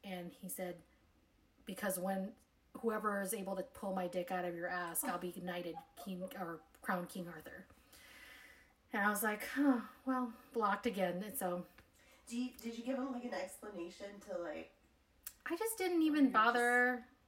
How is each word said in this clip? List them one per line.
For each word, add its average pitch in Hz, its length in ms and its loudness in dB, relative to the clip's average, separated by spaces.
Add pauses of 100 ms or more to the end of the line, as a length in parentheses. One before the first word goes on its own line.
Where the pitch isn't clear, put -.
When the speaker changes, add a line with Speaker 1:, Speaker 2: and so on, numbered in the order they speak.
Speaker 1:
And 180 360 -8
he 185 80 -10
said, 180 280 -6 (880)
"Because 190 320 -2
when 190 340 0 (460)
whoever 214 420 0
is 190 140 -2
able 196 220 -4
to 185 60 -4
pull 190 320 -6
my 185 140 0
dick 180 240 -2
out 180 120 0
of 175 120 -2
your 170 120 -4
ass, 175 360 -2
I'll 180 140 -2
be 175 140 -4 (120)
knighted 175 320 -4 (280)
King 185 180 -6 (180)
or 165 200 -6 (220)
crowned 180 260 -2
King 175 200 -8
Arthur." 175 380 -14 (1300)
And 208 120 2
I 208 60 8
was 202 120 0
like, 208 200 0 (120)
"Huh, 269 260 6 (260)
well, 254 260 0 (200)
blocked 208 340 2
again." 185 400 2
And 202 100 -8
so 175 300 -2 (600)
Speaker 2:
Do 233 100 -6
you, 247 120 -2 (120)
did 233 160 -6
you 233 60 -8
give 262 120 0
him, 262 160 -2
like, 240 120 -6
an 247 100 -4
explanation 185 720 -8 (240)
to, 180 100 -2
like, 165 300 -6 (760)
Speaker 1:
I 339 100 0
just 453 200 -2
didn't 359 220 4
Speaker 2:
or 320 40 8
Speaker 1:
even 302 240 8
Speaker 2:
you 240 40 6
just - 20 -6
Speaker 1:
bother. 240 720 6 (240)